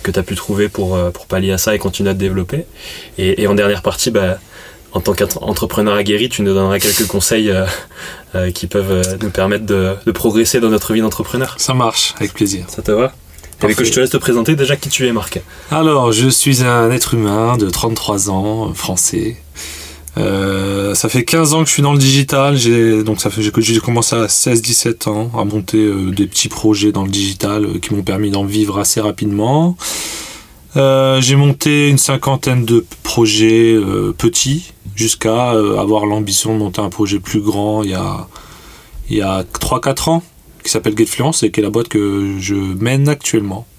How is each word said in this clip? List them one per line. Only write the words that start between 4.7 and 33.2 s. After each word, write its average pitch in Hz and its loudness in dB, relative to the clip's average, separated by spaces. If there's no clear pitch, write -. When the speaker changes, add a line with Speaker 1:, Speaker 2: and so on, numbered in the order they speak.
Speaker 1:
en 98 -2
tant 101 0
qu'entrepreneur 104 -2
aguerri, 104 0
tu - -4
nous 98 2
donneras 95 2
quelques 104 0
conseils, 107 0
euh, 95 2
euh, 92 0
qui 90 -8
peuvent, 98 0
euh, 92 -2
nous 104 -4
permettre 101 0
de, 95 0
de 110 0
progresser 110 2
dans 113 2
notre 110 0
vie 113 2
d'entrepreneur. 117 -4
Speaker 2:
Ça - -2
marche, 123 0
avec 107 -4
plaisir. 98 -2
Speaker 1:
Ça - -10
te - -2
va ? 120 2
Eh 104 2
bien, - -
Speaker 2:
Parfait. 107 2
Speaker 1:
écoute, 117 0
je 113 0
te 127 2
laisse 127 2
te 143 0
présenter. 127 2
Déjà, 139 0
qui - -8
tu 131 -2
es, 120 2
Marc ? 101 -4
Speaker 2:
Alors, 147 4
je 117 4
suis 127 2
un 120 4
être 127 -2
humain 113 2
de 104 0
trente-trois 104 -2
ans, 104 -2
euh, - -6
français. - -2
Euh, 98 -2
ça - 0
fait 120 0
quinze 160 2
ans 160 2
que 156 2
je - 0
suis - 2
dans 143 4
le 143 4
digital. 139 4
J'ai, 117 4
donc 107 -2
ça - 0
fait 107 -2
que 113 2
j'ai 110 2
commencé 120 0
à 113 0
seize, 117 2
dix-sept - -2
ans 110 -2
à 113 -2
monter, 101 -2
euh, 98 2
des 98 0
petits - -2
projets 104 2
dans 98 -2
le 95 -2
digital, 101 -2
euh, 90 -4
qui - -6
m'ont 101 -2
permis 101 -2
d'en 98 0
vivre 101 0
assez 101 0
rapidement. 107 0
Euh, 135 4
j'ai 131 2
monté 143 4
une 139 4
cinquantaine 131 0
de 113 2
projets, 113 4